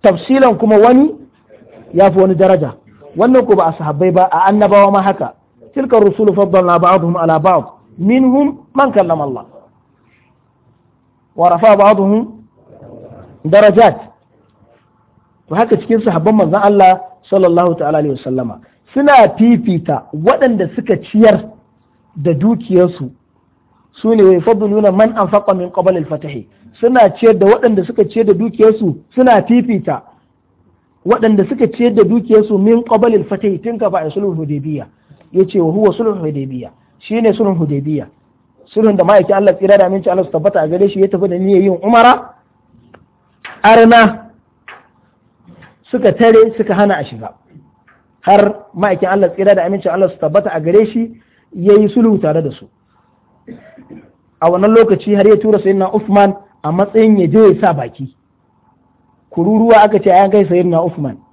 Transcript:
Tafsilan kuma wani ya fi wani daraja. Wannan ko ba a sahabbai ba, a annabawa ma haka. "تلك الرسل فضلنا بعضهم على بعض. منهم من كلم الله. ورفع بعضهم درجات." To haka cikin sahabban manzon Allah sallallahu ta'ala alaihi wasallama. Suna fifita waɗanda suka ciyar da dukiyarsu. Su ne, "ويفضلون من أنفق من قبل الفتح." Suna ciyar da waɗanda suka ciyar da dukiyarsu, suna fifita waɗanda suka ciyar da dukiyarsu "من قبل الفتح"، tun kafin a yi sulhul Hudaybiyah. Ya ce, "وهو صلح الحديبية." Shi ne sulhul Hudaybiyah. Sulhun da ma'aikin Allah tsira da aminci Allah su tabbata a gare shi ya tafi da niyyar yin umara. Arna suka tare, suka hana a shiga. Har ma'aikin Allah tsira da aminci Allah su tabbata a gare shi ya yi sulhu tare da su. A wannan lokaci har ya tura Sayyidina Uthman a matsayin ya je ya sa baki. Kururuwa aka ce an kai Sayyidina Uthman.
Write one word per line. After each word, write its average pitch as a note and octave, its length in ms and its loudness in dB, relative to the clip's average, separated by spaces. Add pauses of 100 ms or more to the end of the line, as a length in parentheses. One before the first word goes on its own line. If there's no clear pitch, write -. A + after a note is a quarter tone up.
Tafsilan A3+ 560 0
kuma G#3+ 200 0
wani B3+ 340 4 (800)
ya F#3+ 180 2
fi F#3 80 0
wani F#3 160 2
daraja. D#3+ 380 0 (440)
Wannan B3 280 2
ko G3+ 100 2
ba F#3 100 0
a D#3+ 80 -2
sahabbai D#3 400 -4
ba, F3+ 180 2
a F3 160 0
annabawa G3+ 440 2
ma G3 100 0
haka. F#3+ 320 -4 (420)
"تلك - 180 -4
الرسل G#3 420 2
فضلنا F#3 420 0
بعضهم F3 400 0
على D#3+ 220 0
بعض. E3+ 240 0 (360)
منهم C4 580 0 (180)
من C#4 160 0
كلم E3+ 300 -2
الله. B2+ 240 -10 (1900)
ورفع F3 400 2
بعضهم G3+ 640 0 (1040)
درجات." G3 520 4 (1500)
To D#3 60 -8
haka A3+ 220 0
cikin A3+ 240 -2
sahabban F#3+ 380 0
manzon F#3 240 0
Allah F#3+ 380 4 (280)
sallallahu F3 480 0
ta'ala D#3 220 -4
alaihi D3 160 -4
wasallama. B2+ 460 -10 (320)
Suna C4+ 440 4
fifita G3 800 -2
waɗanda G3+ 600 -2
suka A3 280 -4
ciyar - 480 0 (640)
da D#3+ 180 -4
dukiyarsu. F3 800 -2 (880)
Su A3+ 140 0
ne, G#3+ 80 2
"ويفضلون G3+ 720 0
من A3 200 0
أنفق G3+ 360 -2
من F3+ 160 -6
قبل F3+ 280 -2
الفتح." D3+ 360 -8 (460)
Suna A#3 380 2
ciyar A3+ 200 4
da G3 100 0
waɗanda A3+ 380 0
suka C3 240 -4
ciyar A3+ 160 -2
da G3 80 2
dukiyarsu, G#3+ 640 0 (180)
suna B3 280 2
fifita G#3+ 580 -2 (1040)
waɗanda G#3+ 440 0
suka C4 180 -2
ciyar A#3+ 260 -2
da G3+ 100 2
dukiyarsu G#3+ 540 0
"من A3+ 240 2
قبل A#3 340 0
الفتح"، F#3+ 480 -4
tun A#3 140 -8
kafin F#3+ 200 -4
a D#3 80 -6
yi D3+ 60 -8
sulhul F#3+ 240 -6
Hudaybiyah. D3 500 -8 (480)
Ya F#3 120 0
ce, F#3 140 -4
"وهو F3+ 320 0
صلح A3 300 -4
الحديبية." C3+ 500 -10 (280)
Shi A3+ 220 -6
ne A3 120 0
sulhul G3+ 240 -2
Hudaybiyah. D3 480 -6 (600)
Sulhun G#3+ 300 0
da F#3 80 0
ma'aikin G3 320 2
Allah G3 200 2
tsira G3 220 2
da F#3+ 80 4
aminci F#3+ 240 -4
Allah F#3 160 -2
su - 60 -16
tabbata F3 300 -2
a D#3 60 -4
gare F3+ 220 -2
shi G3 120 -8
ya G3 60 2
tafi G3 200 -4
da F3+ 100 -4
niyyar F#3+ 240 0
yin F#3+ 220 -2
umara. A#3 520 2 (1300)
Arna A3+ 680 4 (1600)
suka A3+ 220 0
tare, A3+ 440 4
suka G#3 160 -4
hana G3+ 220 0
a D3 80 -8
shiga. A2 300 -16 (880)
Har G3+ 540 0
ma'aikin F#3+ 340 -4
Allah F#3+ 200 0
tsira G3 260 0
da F3+ 100 -2
aminci F#3+ 240 -6
Allah F3+ 200 -2
su - 100 -12
tabbata F3+ 340 -2
a D#3+ 80 -6
gare F#3+ 240 2
shi A3+ 340 -8 (340)
ya G3 200 0
yi G#3 160 2
sulhu A3 320 0
tare D#3+ 220 -2
da C#3 80 -8
su. - 160 -20 (1700)
A E3 80 2
wannan F#3+ 220 0
lokaci A3 440 2
har G3+ 120 2
ya G#3+ 100 4
tura G#3+ 220 0
Sayyidina G3 340 -2
Uthman G3+ 400 0 (300)
a D3+ 80 -6
matsayin G#3 480 2
ya E3+ 80 0
je D3+ 120 2 (140)
ya - 80 -4
sa F#3 120 0
baki. C3 420 -12 (1120)
Kururuwa A3 540 2
aka G#3 160 0
ce E3 120 -2
an F#3+ 200 4
kai G#3 140 2
Sayyidina F3 400 -2
Uthman. D3 320 -8 (160)